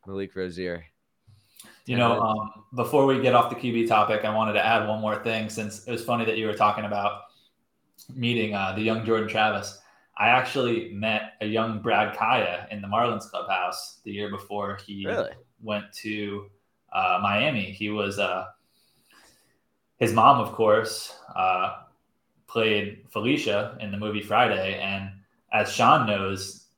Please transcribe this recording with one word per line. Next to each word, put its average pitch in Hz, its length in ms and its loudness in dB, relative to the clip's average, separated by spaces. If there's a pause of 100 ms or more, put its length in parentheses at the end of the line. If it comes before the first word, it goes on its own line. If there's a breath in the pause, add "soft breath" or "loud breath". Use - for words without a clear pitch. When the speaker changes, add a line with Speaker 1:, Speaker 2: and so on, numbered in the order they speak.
Speaker 1:
Malik 98 280 -8
Rozier. 90 500 -6 (1000 loud breath)
Speaker 2:
You 123 100 -2
Speaker 1:
Ten - 20 2
Speaker 2:
know, 120 120 4 (100)
Speaker 1:
wins. - 20 2
Speaker 2:
um, 110 420 -2 (100)
before 135 320 4
we 131 140 4
get 123 140 4
off 120 160 6
the 120 60 -8
Q 123 160 -4
B 117 140 2
topic, 107 380 4
I 107 100 0
wanted 110 200 2
to 98 100 4
add 110 240 2
one 107 120 -2
more 107 220 -2
thing, 110 260 -2
since 104 380 -8
it 123 40 -8
was 113 140 -4
funny 117 200 0
that 113 140 0
you 110 80 -2
were 104 80 0
talking 104 300 2
about 104 380 -2 (920 soft breath)
meeting, 117 400 0
uh, 98 200 -2
the 107 80 -4
young 110 220 0
Jordan 107 240 2
Travis. 107 520 -2 (360 soft breath)
I 107 120 2
actually 120 640 0
met 107 480 -4
a 107 60 -4
young 110 340 -2
Brad 107 360 0
Kaya 107 540 0
in 104 120 -10
the 101 60 -10
Marlins 113 420 0
clubhouse 90 760 -6
the 104 60 -12
year 104 180 -8
before 104 560 -6
he 98 220 -10
Speaker 1:
Really? 214 260 -4 (300)
Speaker 2:
went 104 300 -6 (100)
to, 101 480 -8 (420)
uh, 92 300 2
Miami. 104 480 0
He 104 200 -6
was, 101 280 -4
uh, 92 280 -2 (1500 soft breath)
his 107 140 2
mom, 117 280 8
of 104 120 -4
course, 110 640 2 (180)
uh, 92 500 0 (640)
played 104 640 -2
Felicia 107 720 -2
in 104 100 -8
the 98 60 -6
movie 107 240 -4
Friday. 101 580 2
And 98 320 -6 (420)
as 110 200 0
Sean 123 340 6
knows 98 600 -4 (120)